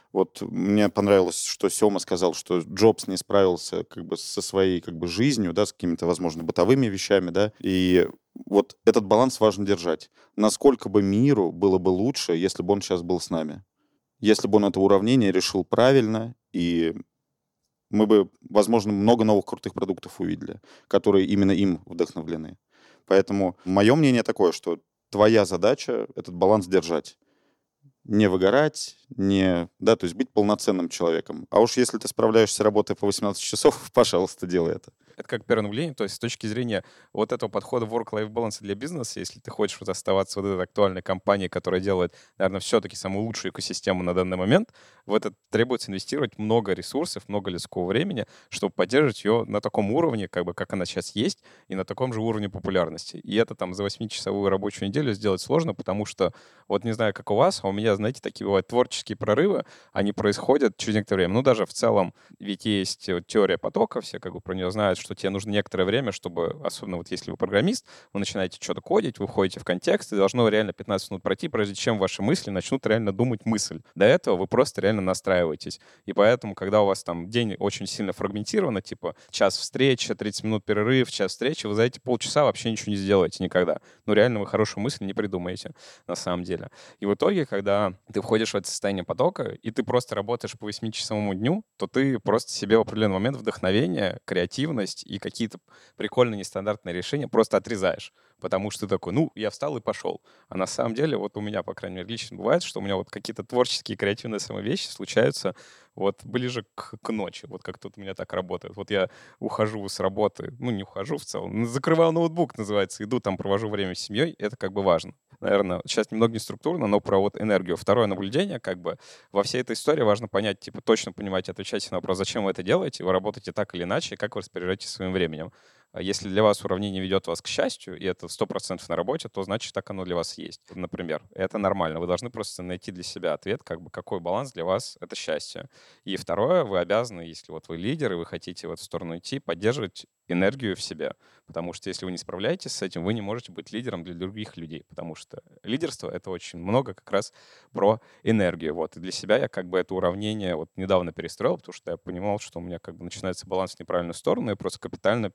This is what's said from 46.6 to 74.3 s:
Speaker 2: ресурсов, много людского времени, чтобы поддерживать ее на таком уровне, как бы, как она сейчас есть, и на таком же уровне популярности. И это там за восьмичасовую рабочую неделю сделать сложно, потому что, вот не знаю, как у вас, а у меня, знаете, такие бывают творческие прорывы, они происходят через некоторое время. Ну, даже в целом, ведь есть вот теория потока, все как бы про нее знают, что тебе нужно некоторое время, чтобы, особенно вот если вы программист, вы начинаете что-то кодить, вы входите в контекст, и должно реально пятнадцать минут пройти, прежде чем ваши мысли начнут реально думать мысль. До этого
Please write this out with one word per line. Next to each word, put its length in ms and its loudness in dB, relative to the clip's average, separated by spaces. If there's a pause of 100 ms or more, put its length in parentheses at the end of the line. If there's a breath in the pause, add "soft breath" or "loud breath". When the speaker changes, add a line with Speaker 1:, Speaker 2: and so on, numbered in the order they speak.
Speaker 2:
ресурсов, 560 -6
много 240 -4
людского 340 -6
времени, 420 -2 (200 soft breath)
чтобы 240 -4
поддерживать 540 2
ее 180 2
на 160 -4
таком 320 0
уровне, 380 0
как 160 -2
бы, 80 -6
как 180 -8
она 140 -2
сейчас 300 -6
есть, 280 -2 (240 soft breath)
и 80 -8
на 80 -2
таком 300 -4
же 80 -4
уровне 260 -2
популярности. 720 -2
И 180 -6
это 200 2
там 180 -6
за 100 -4
восьмичасовую 640 -2
рабочую 380 -2
неделю 260 0
сделать 280 0
сложно, 320 0
потому 320 -4
что, 260 0 (380 soft breath)
вот 160 0
не 80 -2
знаю, 200 0
как 160 -10
у 60 2
вас, 260 4
а 60 -4
у 60 0
меня, 240 0
знаете, 240 -4
такие 240 -8
бывают 220 2
творческие 500 -2
прорывы, 480 0 (260 soft breath)
они 220 0
происходят 640 2
через 180 -2
некоторое 280 2
время. 100 2
Ну, 80 2
даже 240 4
в 80 -6
целом, 400 2 (260 soft breath)
ведь 260 -8
есть 440 -2
вот 180 -4
теория 300 4
потока, 420 -2
все 200 -10
как 120 -12
бы 80 -12
про 140 -8
нее 160 -2
знают, 300 2
что 160 -12
тебе 160 -4
нужно 180 -4
некоторое 360 0
время, 260 0
чтобы, 520 -4
особенно 340 -6
вот 120 -10
если 220 -8
вы 60 -8
программист, 500 0 (260 soft breath)
вы 60 -4
начинаете 420 -4
что-то 200 -6
кодить, 360 0
вы 80 -4
входите 340 0
в 40 -12
контекст, 500 0
и 20 -2
должно 340 4
реально 220 2
пятнадцать 380 -4
минут 140 -10
пройти, 240 -2
прежде 260 -2
чем 240 -2
ваши 240 -2
мысли 300 0
начнут 340 -2
реально 260 2
думать 320 -2
мысль. 380 -2 (140 soft breath)
До 100 6
этого 300 6